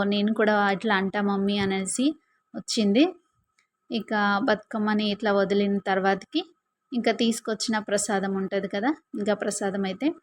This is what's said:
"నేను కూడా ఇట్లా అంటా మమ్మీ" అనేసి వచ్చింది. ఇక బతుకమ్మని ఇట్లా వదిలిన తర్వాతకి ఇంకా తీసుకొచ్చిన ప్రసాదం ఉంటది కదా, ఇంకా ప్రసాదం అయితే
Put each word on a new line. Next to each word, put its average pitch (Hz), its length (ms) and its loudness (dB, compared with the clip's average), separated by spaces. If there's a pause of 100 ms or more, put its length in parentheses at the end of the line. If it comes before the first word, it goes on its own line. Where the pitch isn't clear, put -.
"నేను 208 280 2
కూడా 214 220 4 (160)
ఇట్లా 196 240 0
అంటా 190 260 0
మమ్మీ" 202 380 0
అనేసి 190 480 0 (460)
వచ్చింది. 214 500 2 (840)
ఇక 226 240 -6 (300)
బతుకమ్మని 214 680 0
ఇట్లా 202 240 -2
వదిలిన 202 520 2
తర్వాతకి 196 560 0 (500)
ఇంకా 233 200 0
తీసుకొచ్చిన 226 680 -2
ప్రసాదం 202 560 -2
ఉంటది 190 320 -2
కదా, 202 220 -2 (260)
ఇంకా 208 180 0
ప్రసాదం 196 520 -2
అయితే 190 220 -4 (160)